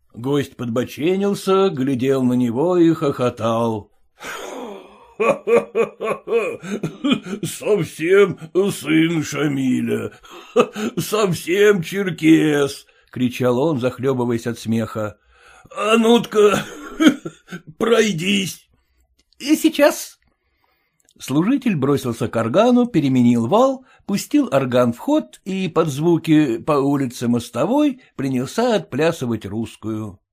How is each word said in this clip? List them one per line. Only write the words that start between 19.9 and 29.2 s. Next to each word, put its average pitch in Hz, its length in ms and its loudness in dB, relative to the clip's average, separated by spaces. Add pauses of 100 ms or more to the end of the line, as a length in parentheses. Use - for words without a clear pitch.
Служитель 190 580 0
бросился 131 520 -2
к - 80 -8
органу, 220 500 2
переменил 127 600 2
вал, 254 380 2 (220)
пустил 233 440 -2
орган 123 420 2
в 117 60 -8
ход - 460 -2
и 190 240 -4
под 160 200 0
звуки 151 720 2
«По 135 140 -2
улице 139 560 0
мостовой» 151 720 0 (160)
принялся 135 580 -2
отплясывать 139 720 -2